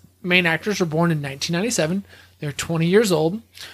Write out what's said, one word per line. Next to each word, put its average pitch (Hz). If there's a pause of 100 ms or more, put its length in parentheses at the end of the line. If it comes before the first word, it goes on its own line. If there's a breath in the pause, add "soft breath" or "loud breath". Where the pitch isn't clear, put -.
(220)
main 180
actors 165
were 185
born 165
in 156
nineteen 139
ninety-seven. 185 (360 soft breath)
They're 147
twenty 165
years 196
old. 165 (340 loud breath)